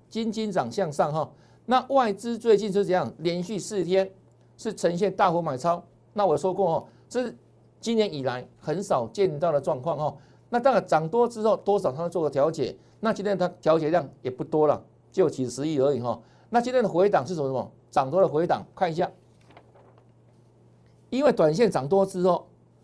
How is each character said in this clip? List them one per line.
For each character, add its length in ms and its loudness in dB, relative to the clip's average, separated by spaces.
金 220 -4
金 200 -4
涨 200 -2
向 200 -2
上 200 0
哈。 200 -4
那 140 2
外 220 2
资 260 -6
最 200 4
近 140 -2
是 120 2
怎 100 0
样？ 260 0
连 220 -4
续 160 -8
四 260 -4
天 280 2
是 160 -8
呈 240 0
现 180 0
大 160 2
幅 100 -2
买 140 -4
超。 260 -2
那 120 0
我 100 4
说 180 -2
过 160 0
哦， 180 -2
这 160 -4
是 120 -8
今 160 -2
年 160 2
以 120 -8
来 220 -4
很 240 -4
少 240 0
见 320 -2
到 120 0
的 100 2
状 200 -4
况 160 -4
哈。 180 -4
那 100 0
当 140 4
然 120 2
涨 220 2
多 200 2
之 160 -8
后， 120 4
多 240 0
少 120 0
它 120 -8
会 60 -4
做 140 -2
个 60 0
调 220 2
节。 240 -4
那 140 0
今 100 -6
天 140 -2
它 100 0
调 180 4
节 100 -2
量 180 2
也 80 -6
不 140 -8
多 240 2
了， 160 2
就 180 2
几 180 -4
十 200 -6
亿 120 -2
而 140 4
已 60 -2
哈。 200 -4
那 100 2
今 140 -2
天 100 2
的 60 0
回 200 2
档 160 2
是 100 -8
什 60 -4
么？ 60 -2
什 60 -4
么？ 180 -6
涨 220 0
多 100 2
的 60 6
回 180 0
档， 180 -2
看 160 -2
一 20 -8
下。 160 -2
因 140 -2
为 80 6
短 220 4
线 160 4
涨 180 -2
多 180 4
之 180 -6
后， 240 2